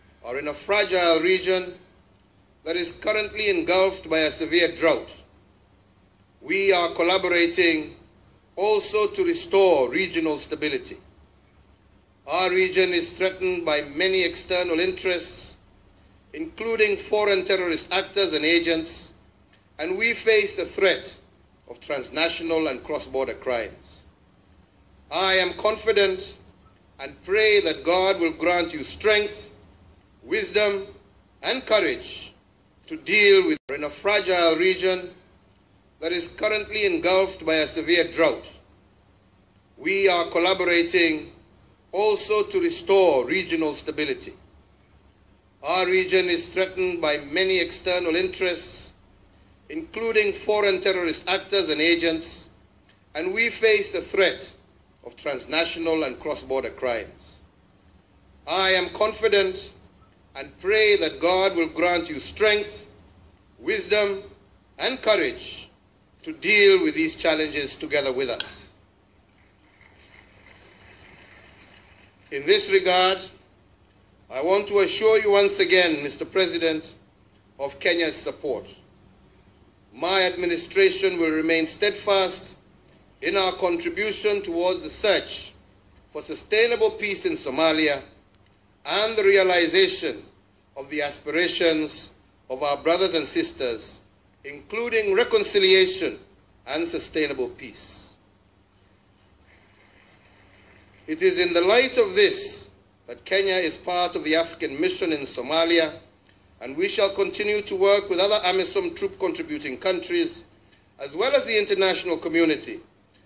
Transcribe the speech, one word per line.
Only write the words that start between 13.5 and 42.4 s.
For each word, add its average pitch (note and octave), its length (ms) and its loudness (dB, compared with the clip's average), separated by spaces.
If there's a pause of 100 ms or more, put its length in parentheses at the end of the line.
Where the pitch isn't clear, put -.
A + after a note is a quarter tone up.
by D3 180 0 (140)
many F#3 280 2
external F3 540 -2
interests, F3+ 800 -4 (800)
including G#3+ 600 -2
foreign G#3 480 2
terrorist F3+ 480 -2
actors F#3+ 400 0
and D3+ 120 0
agents, E3 720 0 (640)
and F3 180 -6
we A3+ 160 0
face G#3+ 440 0
the F3 100 -4
threat - 500 -2 (540)
of B2 100 -20
transnational D#3 880 -4
and B2+ 160 -8
cross-border C3+ 500 -6
crimes. A2+ 680 -8 (1080)
I F#3+ 240 0
am F3+ 200 2
confident G3+ 840 0 (640)
and C#3+ 140 -14 (100)
pray G#3 360 4
that D#3 240 -2
God F#3 360 2
will E3 120 0
grant E3+ 420 0
you D3 60 -8
strength, G#3 720 -2 (680)
wisdom, G3 640 0 (560)
and B3 220 -4
courage D#3+ 720 -2 (540)
to D#3+ 80 -10
deal G3 500 6
with D#3 120 0 (160)
in D3 100 -8
a D3 60 -6
fragile F3+ 680 2
region F#3 540 0 (880)
that E3 120 -4
is E3+ 160 -4
currently G#3 580 -2
engulfed F#3 580 2
by D#3+ 100 0
a D#3 120 2
severe E3 460 0
drought. D3+ 380 0 (1300)
We F#3+ 320 2
are F3 180 2
collaborating E3+ 1080 2 (600)
also G#3 520 0